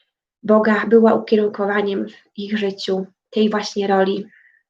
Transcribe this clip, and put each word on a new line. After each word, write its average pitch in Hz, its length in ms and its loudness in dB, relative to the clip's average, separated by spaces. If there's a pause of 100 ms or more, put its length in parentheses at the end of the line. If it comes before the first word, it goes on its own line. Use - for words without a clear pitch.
(440)
Boga 214 440 2
była 220 260 6
ukierunkowaniem 208 960 -2
w - 280 -20
ich 208 200 -6
życiu 196 480 -4 (240)
tej 214 200 0
właśnie 208 380 -4
roli 196 380 0 (440)